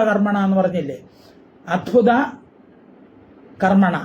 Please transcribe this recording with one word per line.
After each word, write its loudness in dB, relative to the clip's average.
കർമ്മണ 0
എന്ന് 0
പറഞ്ഞില്ലേ? -4
അത്ഭുത 0
കർമ്മണ, 2